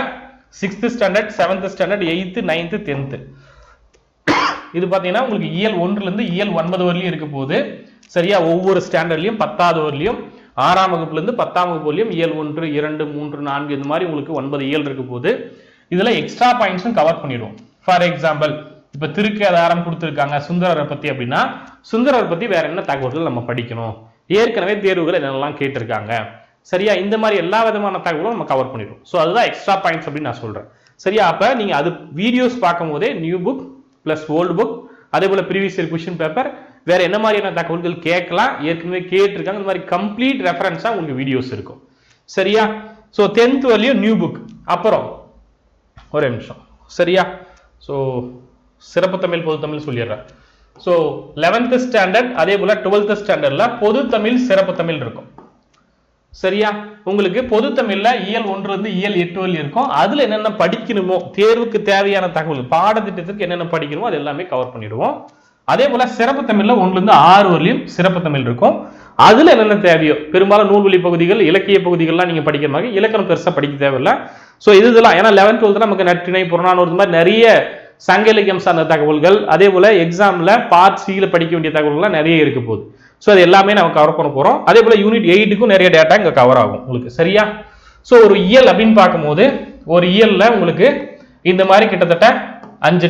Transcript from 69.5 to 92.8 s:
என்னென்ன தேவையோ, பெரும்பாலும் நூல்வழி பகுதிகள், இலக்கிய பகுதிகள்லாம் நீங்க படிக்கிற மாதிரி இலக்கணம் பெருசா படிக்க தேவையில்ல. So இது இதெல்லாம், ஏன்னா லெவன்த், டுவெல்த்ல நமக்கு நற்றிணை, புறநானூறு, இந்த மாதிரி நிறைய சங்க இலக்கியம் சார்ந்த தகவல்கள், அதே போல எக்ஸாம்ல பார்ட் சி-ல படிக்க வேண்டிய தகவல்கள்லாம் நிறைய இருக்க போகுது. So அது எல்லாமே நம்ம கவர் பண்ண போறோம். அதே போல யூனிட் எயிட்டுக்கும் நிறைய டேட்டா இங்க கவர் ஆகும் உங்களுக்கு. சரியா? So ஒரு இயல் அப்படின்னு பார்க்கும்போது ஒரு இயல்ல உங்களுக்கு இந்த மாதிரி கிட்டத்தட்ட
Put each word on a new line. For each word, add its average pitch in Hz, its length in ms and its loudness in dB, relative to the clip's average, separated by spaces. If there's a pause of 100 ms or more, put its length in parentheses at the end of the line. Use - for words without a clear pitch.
என்னென்ன 214 220 2 (120)
தேவையோ, 160 260 4 (200)
பெரும்பாலும் 196 380 4
நூல்வழி 196 340 4
பகுதிகள், 175 420 2
இலக்கிய 190 380 4
பகுதிகள்லாம் 170 440 0
நீங்க 160 160 -2
படிக்கிற 143 280 0
மாதிரி 208 240 -2
இலக்கணம் 214 320 0
பெருசா 170 260 -2
படிக்க 147 260 -2
தேவையில்ல. 139 300 2 (520)
So 214 140 6
இது 220 140 8
இதெல்லாம், 220 260 8
ஏன்னா 208 200 6
லெவன்த், 214 240 4
டுவெல்த்ல 214 240 2
நமக்கு 190 240 0
நற்றிணை, 180 420 0
புறநானூறு, 180 380 2
இந்த 180 100 0
மாதிரி 175 180 2
நிறைய 208 260 4 (640)
சங்க 202 260 4
இலக்கியம் 190 320 0
சார்ந்த 165 300 2
தகவல்கள், 151 420 4 (180)
அதே 190 200 6
போல 185 120 6 (180)
எக்ஸாம்ல 180 480 2 (200)
பார்ட் 185 320 6
சி-ல 190 300 -2
படிக்க 165 220 0
வேண்டிய 156 200 -2
தகவல்கள்லாம் 156 420 0
நிறைய 160 280 4
இருக்க 131 140 -2 (100)
போகுது. 104 140 -6 (380)
So - 120 -2
அது 185 120 8
எல்லாமே 196 300 6
நம்ம 165 180 2
கவர் 156 240 4
பண்ண 151 160 0
போறோம். 180 240 2 (120)
அதே 220 140 8
போல 226 200 6
யூனிட் 214 300 2
எயிட்டுக்கும் 208 380 2
நிறைய 180 220 6
டேட்டா 160 260 6
இங்க 156 200 0
கவர் 123 200 6
ஆகும் 101 220 -2
உங்களுக்கு. 123 280 -8 (100)
சரியா? 196 240 2 (640)
So 247 80 8 (100)
ஒரு 190 100 6 (120)
இயல் 247 240 8
அப்படின்னு 220 280 4
பார்க்கும்போது 165 440 2 (500)
ஒரு 175 120 4 (100)
இயல்ல 208 280 4 (120)
உங்களுக்கு 175 320 2 (640)
இந்த 190 180 2
மாதிரி 208 220 6
கிட்டத்தட்ட 175 360 4 (600)